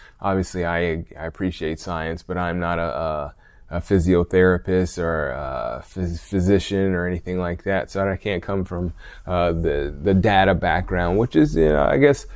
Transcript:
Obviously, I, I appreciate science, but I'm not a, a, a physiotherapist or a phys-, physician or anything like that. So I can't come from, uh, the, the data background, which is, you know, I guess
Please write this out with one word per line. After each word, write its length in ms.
Obviously, 460
I, 400
I 100
appreciate 520
science, 440
but 140
I'm 220
not 200
a, 180
a, 380
a 20
physiotherapist 1200
or 280
a 580
phys-, 320
physician 720
or 140
anything 320
like 240
that. 260
So 160
I 120
can't 260
come 220
from, 280
uh, 280
the, 500
the 100
data 400
background, 680
which 180
is, 180
you 140
know, 160
I 140
guess 260